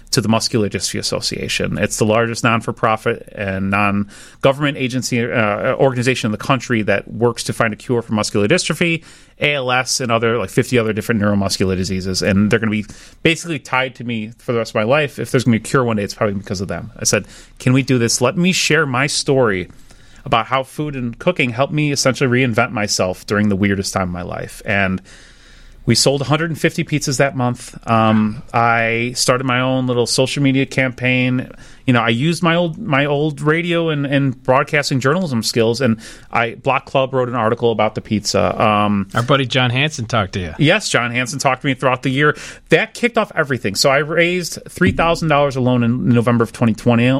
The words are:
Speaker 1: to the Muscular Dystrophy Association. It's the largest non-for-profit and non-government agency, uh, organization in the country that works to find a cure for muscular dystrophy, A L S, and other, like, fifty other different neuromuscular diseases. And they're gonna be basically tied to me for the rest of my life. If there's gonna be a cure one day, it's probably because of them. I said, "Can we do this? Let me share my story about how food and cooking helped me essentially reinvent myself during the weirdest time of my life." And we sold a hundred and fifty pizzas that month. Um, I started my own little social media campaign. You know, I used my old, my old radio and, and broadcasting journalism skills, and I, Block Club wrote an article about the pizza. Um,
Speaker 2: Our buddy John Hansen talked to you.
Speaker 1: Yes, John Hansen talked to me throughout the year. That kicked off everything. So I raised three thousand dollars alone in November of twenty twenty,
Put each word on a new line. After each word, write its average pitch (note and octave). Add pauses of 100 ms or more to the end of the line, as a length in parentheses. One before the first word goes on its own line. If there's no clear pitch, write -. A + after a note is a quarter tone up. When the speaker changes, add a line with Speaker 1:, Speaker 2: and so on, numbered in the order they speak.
(120)
Speaker 1:
to -
the G#2
Muscular A2
Dystrophy -
Association. -
It's -
the -
largest A2+
non-for-profit A#2
and F#2+
non-government G#2
agency, B2+
uh, A2
organization B2
in G#2
the G#2+
country B2
that G2+
works A#2
to -
find A#2
a G#2
cure A#2+
for -
muscular G#2
dystrophy, E3 (380)
A D3
L B2+
S, B2+
and B2
other, A#2
like, G2
fifty B2
other A2
different G#2+
neuromuscular G2
diseases. F#2
And G2
they're A2
gonna A2
be G#2+ (380)
basically D#3+
tied C3
to A#2
me A2+
for -
the A#2
rest A2+
of -
my A2
life. C#3+
If -
there's B2+
gonna A2+
be G#2+
a -
cure C3+
one A#2
day, G2+
it's F#2+
probably G#2
because F#2+
of F#2+
them. F2
I -
said, G#2+ (320)
"Can B2+
we C3+
do B2+
this? A#2
Let B2
me F3+
share D#3
my C3+
story A2+ (560)
about A2+
how C3+
food D3+
and B2
cooking D#3+
helped B2
me D3+
essentially C3
reinvent A#2+
myself G2+
during G#2
the G2+
weirdest G2
time F#2+
of F2+
my F2
life." E2+
And F#2+ (840)
we A#2+
sold C#3
a C3+
hundred D3+
and D3
fifty E3
pizzas C#3+
that C#3
month. B2 (160)
Um, A2 (100)
I A#2
started C3
my B2+
own C3
little A#2+
social C3+
media C3+
campaign. B2+ (380)
You B2+
know, A#2
I A#2
used C#3+
my E3
old, E3+
my C#3
old D3
radio E3
and, C#3+
and C#3
broadcasting C#3
journalism C#3
skills, A#2
and A2+ (320)
I, A#2
Block C3+
Club C3+
wrote B2+
an A#2+
article A#2
about G#2+
the A2
pizza. G2
Um, G#2
Speaker 2:
Our A#2
buddy C3+
John B2
Hansen C3+
talked G#2+
to G#2
you. E2
Speaker 1:
Yes, F3
John A#2+
Hansen B2+
talked B2+
to -
me C#3
throughout B2+
the C#3+
year. D3 (320)
That F#3
kicked A#3+
off G#3+
everything. C3+
So -
I C3+
raised E3+ (100)
three -
thousand E3
dollars C#3+
alone B2
in A#2+
November A#2
of A2
twenty A2+
twenty, A#2+ (120)